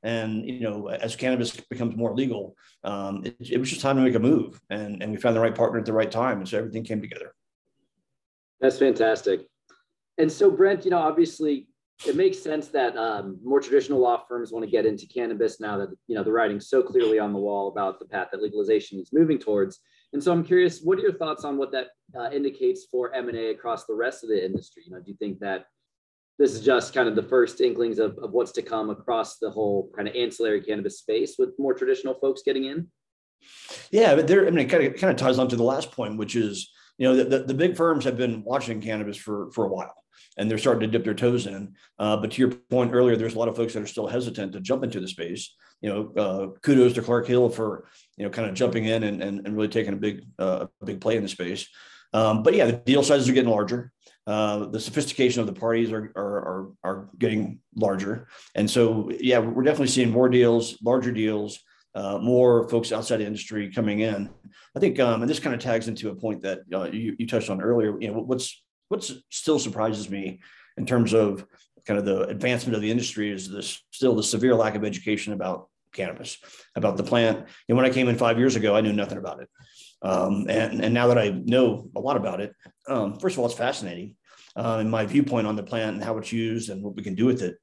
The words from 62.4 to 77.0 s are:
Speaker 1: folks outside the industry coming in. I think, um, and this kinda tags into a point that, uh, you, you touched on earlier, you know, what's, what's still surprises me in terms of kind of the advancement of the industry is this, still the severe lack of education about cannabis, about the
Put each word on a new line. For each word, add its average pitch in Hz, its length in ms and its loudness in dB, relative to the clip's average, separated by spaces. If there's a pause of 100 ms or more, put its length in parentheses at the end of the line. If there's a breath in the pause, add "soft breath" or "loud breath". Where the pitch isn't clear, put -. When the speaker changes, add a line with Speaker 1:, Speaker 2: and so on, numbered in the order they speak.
Speaker 1:
folks 113 240 0
outside 110 240 -2
the 107 80 -2
industry 104 440 -6
coming 107 300 -2
in. 101 300 -2 (480 loud breath)
I - 20 -6
think, 151 200 2
um, 117 220 4
and 120 80 -2
this 151 100 -2
kinda 127 180 -4
tags 113 320 -2
into 107 200 -8
a 95 60 -10
point 107 280 -6
that, 95 160 -4 (140)
uh, 92 120 -4
you, 107 340 -6
you 117 80 -4
touched 110 220 -2
on 95 120 -2
earlier, 107 380 2
you 107 140 -6
know, 113 60 -4
what's, 127 440 -6 (240)
what's 196 240 -6 (180)
still 151 300 0
surprises 104 500 -4
me 95 300 -8 (380 soft breath)
in 113 80 -4
terms 117 280 2
of 104 320 2 (400 soft breath)
kind 104 140 0
of 101 60 -2
the 98 220 2
advancement 120 480 -2
of 107 60 -2
the 107 100 -2
industry 113 380 -2
is 95 220 -10
this, - 300 -10 (100)
still 127 240 2
the 104 80 0
severe 120 320 4
lack 107 200 2
of 104 100 -2
education 104 480 -4
about 92 340 -6 (240)
cannabis, - 460 -10 (380 loud breath)
about 127 200 0
the 95 80 -2